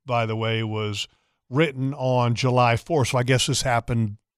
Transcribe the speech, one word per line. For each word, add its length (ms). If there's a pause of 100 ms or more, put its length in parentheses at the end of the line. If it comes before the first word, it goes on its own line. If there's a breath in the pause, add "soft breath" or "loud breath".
by 200
the 100
way, 280
was 440 (420)
written 460
on 400
July 420
fourth. 320
So 80
I 60
guess 240
this 160
happened 540 (200)